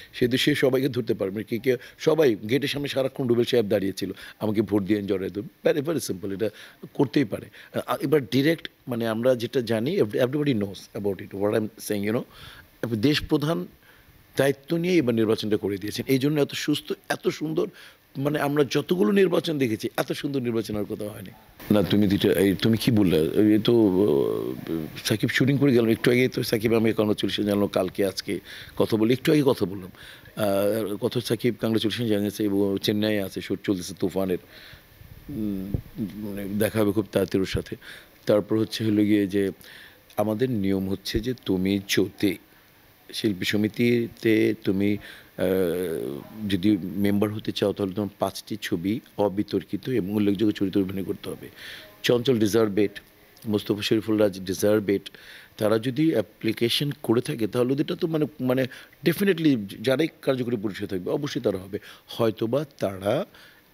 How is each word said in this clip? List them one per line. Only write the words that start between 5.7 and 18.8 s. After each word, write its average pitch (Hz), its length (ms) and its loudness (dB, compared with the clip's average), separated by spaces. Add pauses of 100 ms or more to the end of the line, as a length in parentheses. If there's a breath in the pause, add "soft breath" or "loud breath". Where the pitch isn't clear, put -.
very 147 300 -4
simple, 98 220 -6
এটা 101 160 -2 (440 loud breath)
করতেই - 320 2
পারে। 95 200 -8 (400 loud breath)
আ, 127 160 -2
এবার 151 200 2
ডাইরেক্ট, 139 480 0 (180)
মানে, 117 200 -2
আমরা 117 280 2
যেটা 120 260 -2
জানি, 117 400 0
ev-, 110 160 0
everybody 139 360 2
knows 101 480 -4
about 101 140 -2
it, 98 200 -12
what 101 160 0
I'm 110 140 2
saying, 104 360 -6
you 104 100 0
know। 117 120 -2 (720 loud breath)
দেশ 139 260 2
প্রধান 156 460 -2 (720 soft breath)
দায়িত্ব 143 400 0
নিয়ে 175 160 0
এবার 123 220 2
নির্বাচনটা 107 420 0
করে 98 200 -4
দিয়েছেন, 104 300 -8
এই 135 120 2
জন্য 143 220 0
এত 139 100 0
সুস্থ, - 420 -4 (160)
এত - 180 -2
সুন্দর, 170 400 -2 (500 loud breath)
মানে, 147 220 0
আমরা 143 320 2
যতগুলো 180 400 2